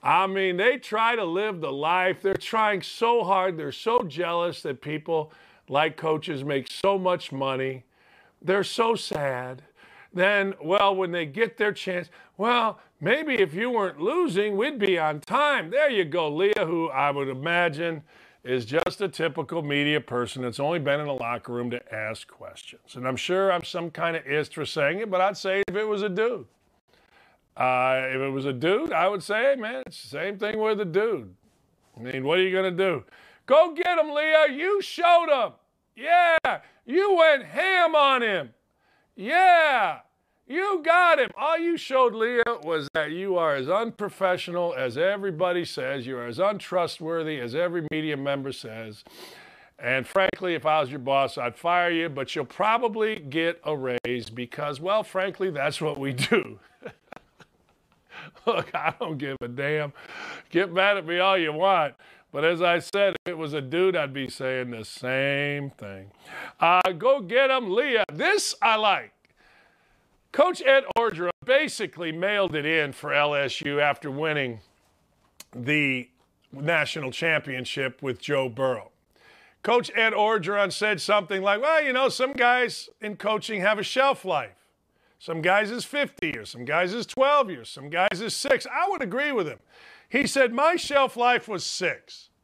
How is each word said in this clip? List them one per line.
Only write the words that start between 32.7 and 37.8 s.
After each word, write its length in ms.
do? 320
Go 280
get 260
him, 120
Leah. 400
You 300
showed 480
him. 240
Yeah, 680
you 280
went 300
ham 520